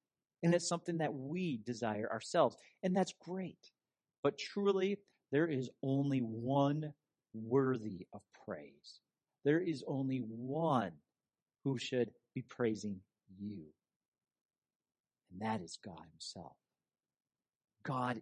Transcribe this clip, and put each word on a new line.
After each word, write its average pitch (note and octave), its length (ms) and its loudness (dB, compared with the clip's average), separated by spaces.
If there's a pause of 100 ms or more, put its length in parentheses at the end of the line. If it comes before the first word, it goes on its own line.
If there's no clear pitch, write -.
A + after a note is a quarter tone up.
(420)
And E3+ 120 6
it's E3+ 140 2
something E3+ 300 -2
that D3 160 0
we C#3+ 500 -2
desire A2 480 -2
ourselves. B2 440 2 (260)
And F#3 120 2
that's F#3+ 260 2
great. F#3 380 -8 (640)
But C#3+ 160 2
truly, G3 600 0 (340)
there D3+ 160 4
is C3 220 -2 (120)
only C#3 360 4
one C#3 760 2 (400)
worthy A2+ 800 0
of G#2 80 -14 (260)
praise. - 540 -10 (440)
There D3+ 160 6
is E3 280 -2
only C3+ 300 0
one B2 760 0 (720)
who C3+ 140 0
should A#2+ 320 0 (240)
be C3 80 -4
praising G#2+ 580 -2 (400)
you. G2+ 220 -8 (1700)
And F#2 80 -14
that A2 220 -2
is - 200 -12
God E2+ 300 -14
himself. - 440 -14 (1300)
God B2+ 400 -2